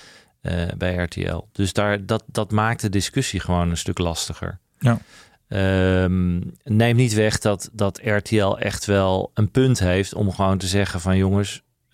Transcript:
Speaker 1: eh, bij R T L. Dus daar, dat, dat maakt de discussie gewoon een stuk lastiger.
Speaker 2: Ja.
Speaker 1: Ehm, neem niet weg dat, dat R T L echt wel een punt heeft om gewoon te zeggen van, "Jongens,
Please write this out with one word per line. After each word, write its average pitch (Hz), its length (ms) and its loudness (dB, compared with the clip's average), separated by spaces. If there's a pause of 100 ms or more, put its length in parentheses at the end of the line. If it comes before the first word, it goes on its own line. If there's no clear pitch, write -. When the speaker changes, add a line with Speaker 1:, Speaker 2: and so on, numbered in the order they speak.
(400)
Speaker 1:
eh, 85 120 -6 (240)
bij 90 200 -2
R 87 120 -2
T - 80 -10
L. 87 360 -6
Dus 98 200 -2
daar, 104 340 0
dat, 110 200 -2
dat 110 240 -4
maakt 110 300 0
de 110 80 -2
discussie 98 520 -2
gewoon 87 300 0
een 85 60 -2
stuk - 220 -6
lastiger. 87 600 -4 (200)
Speaker 2:
Ja. 117 200 2 (500)
Speaker 1:
Ehm, 92 920 2 (240)
neem 117 320 4
niet 120 180 2
weg 107 240 2
dat, 104 340 -2
dat 104 320 -2
R 104 180 0
T - 80 -10
L 101 280 2
echt - 260 -4
wel 95 500 2
een 104 160 0
punt 131 280 4
heeft 92 360 0
om 98 180 -2
gewoon 95 260 2
te 90 80 -4
zeggen 95 340 0
van, 92 160 0
"Jongens, 98 460 0 (320)